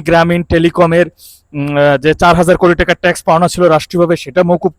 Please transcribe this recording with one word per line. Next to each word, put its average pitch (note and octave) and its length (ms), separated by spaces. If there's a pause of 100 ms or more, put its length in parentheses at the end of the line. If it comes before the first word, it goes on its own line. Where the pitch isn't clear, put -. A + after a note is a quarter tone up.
গ্রামীণ E3+ 340 (100)
টেলিকমের, E3+ 560 (460)
উম, C#3+ 240
আহ, C#3+ 260
যে D#3 80 (100)
চার F3 180
হাজার F3 180
কোটি F3 240
টাকার F3 220
ট্যাক্স F3 240
পাওনা E3+ 260
ছিল F3+ 100 (120)
রাষ্ট্রীয়ভাবে, E3+ 480
সেটা D3 260
মওকুফ F3 300